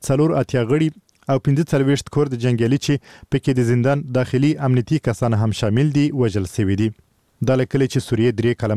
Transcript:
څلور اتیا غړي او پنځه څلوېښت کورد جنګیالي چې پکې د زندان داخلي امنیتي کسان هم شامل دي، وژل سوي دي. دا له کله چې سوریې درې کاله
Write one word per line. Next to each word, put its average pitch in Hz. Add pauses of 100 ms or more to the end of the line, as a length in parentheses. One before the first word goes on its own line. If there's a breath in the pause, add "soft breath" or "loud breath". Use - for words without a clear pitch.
څلور 151
اتیا 120
غړي 160 (420)
او 135
پنځه 143
څلوېښت 139
کورد 139
جنګیالي 123
چې 143 (380 loud breath)
پکې 139 (100)
د 117
زندان 135 (160)
داخلي 131 (180)
امنیتي 127
کسان 113
هم 110
شامل 131
دي، 143
وژل 107
سوي 98
دي. 110 (560)
دا 131
له 127
کله 135
چې 135
سوریې 117
درې 117
کاله 107